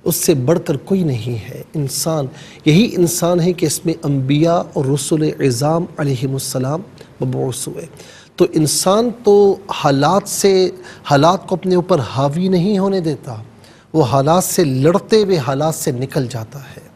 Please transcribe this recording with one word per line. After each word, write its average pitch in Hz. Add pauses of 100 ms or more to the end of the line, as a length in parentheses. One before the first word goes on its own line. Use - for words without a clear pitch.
उससे -
बढ़कर 147
कोई 190
नहीं 120
है। 101 (120)
इंसान, 143 (380)
यही 165
इंसान 175
है 175
कि 160
इसमें 160 (100)
अम्बिया 147
और 165
रसूल 151 (180)
इज़ाम 143 (120)
अलैहिमुस्सलाम 135 (380)
मबऊस 131
हुए। 151 (500)
तो 180
इंसान 190
तो 202 (100)
हालात 151
से, - (540)
हालात 160
को 185
अपने 180
ऊपर 175
हावी 143
नहीं 190
होने 196
देता, 127 (500)
वो 156
हालात 139
से -
लड़ते 160
हुए 190
हालात 139
से -
निकल 131
जाता 113
है - (120)